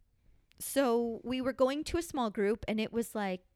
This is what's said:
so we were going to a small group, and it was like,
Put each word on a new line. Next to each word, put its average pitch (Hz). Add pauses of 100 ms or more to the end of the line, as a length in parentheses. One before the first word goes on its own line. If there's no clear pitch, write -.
(580)
so 233
we 254
were 262
going 277
to -
a 339
small 247
group, 208
and 220
it 220
was 226
like, 190 (140)